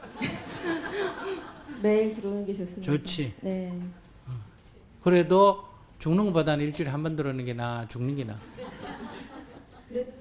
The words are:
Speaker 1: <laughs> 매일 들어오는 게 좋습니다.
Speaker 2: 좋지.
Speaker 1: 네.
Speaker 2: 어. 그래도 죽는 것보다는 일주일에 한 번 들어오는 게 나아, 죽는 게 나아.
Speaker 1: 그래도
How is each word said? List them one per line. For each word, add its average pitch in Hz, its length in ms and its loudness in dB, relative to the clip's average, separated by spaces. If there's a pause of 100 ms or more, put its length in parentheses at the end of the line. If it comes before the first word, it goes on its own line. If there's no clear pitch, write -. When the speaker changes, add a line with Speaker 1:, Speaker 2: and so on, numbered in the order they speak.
(200)
Speaker 1:
<laughs> 349 1600 -6
매일 214 300 4
들어오는 202 320 -4
게 196 80 -4
좋습니다. 180 300 -8
Speaker 2:
좋지. 147 580 0
Speaker 1:
네. 185 380 -4 (480)
Speaker 2:
어. 127 60 -8 (720)
그래도 185 600 8 (340)
죽는 185 280 4
것보다는 156 400 4
일주일에 147 240 -2
한 143 120 0
번 160 140 -2
들어오는 135 260 -2
게 123 120 -4
나아, 120 340 -4
죽는 123 280 -2
게 139 80 -4
나아. 107 120 -6 (1500)
Speaker 1:
그래도 240 320 -4